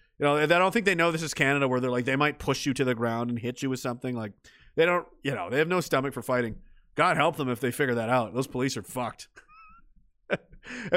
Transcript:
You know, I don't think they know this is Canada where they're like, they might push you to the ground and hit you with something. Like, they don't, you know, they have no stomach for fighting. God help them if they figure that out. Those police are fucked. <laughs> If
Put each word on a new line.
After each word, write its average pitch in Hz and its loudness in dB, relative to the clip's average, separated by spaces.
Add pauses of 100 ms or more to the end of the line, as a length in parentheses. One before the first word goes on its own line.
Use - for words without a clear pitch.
(180)
You 147 -2
know, 143 4
I 151 4
don't 180 4
think 202 0
they 196 2
know 170 4
this 160 -4
is 151 -6
Canada 139 2
where 127 2
they're 127 0
like, 123 0
they 135 0
might 147 0
push - -2
you 139 0
to 139 0
the 127 2
ground 117 -2
and 120 -4
hit 120 -6
you 135 -2
with 127 -4
something. 123 -6
Like, 110 -8 (440)
they 160 6
don't, 175 0 (160)
you 135 -2
know, 90 -6
they 131 0
have 160 2
no 180 2
stomach 135 0
for 120 -6
fighting. 123 -2 (380)
God 165 4
help 151 2
them 139 -2
if 117 -4
they 123 0
figure 127 0
that 113 -2
out. 117 2
Those 131 -2
police 131 -4
are 104 -8
fucked. - -10
<laughs> - -20 (1500)
If 170 -8